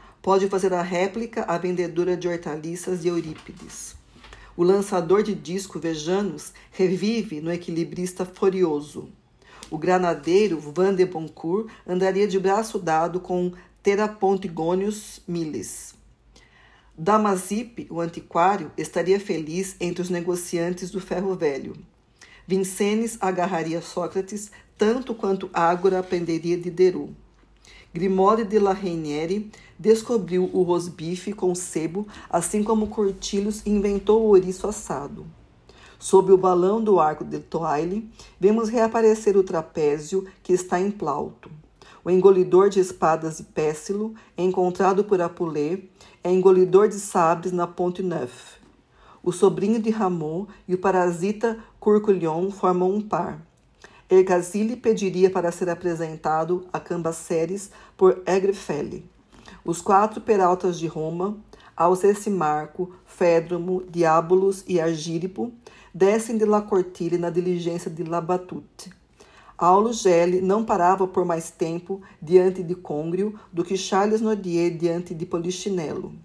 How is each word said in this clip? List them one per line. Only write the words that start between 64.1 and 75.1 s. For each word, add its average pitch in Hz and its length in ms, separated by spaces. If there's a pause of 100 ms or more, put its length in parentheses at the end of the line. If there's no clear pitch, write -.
e 180 140
Argíripo, 165 720 (420)
descem 220 440
de 214 80
La 208 160
Cortile 180 560
na 170 120
diligência 175 640
de 165 120
La 165 180
Batute. 180 720 (640)
Aulo 196 340
Gelli 180 480
não 190 240
parava 190 440
por 185 180
mais 170 240
tempo 175 500 (220)
diante 185 400
de 175 140
Congrio 175 640 (120)
do 170 120
que 190 120
Charles 208 460
Nodier 175 560
diante 170 380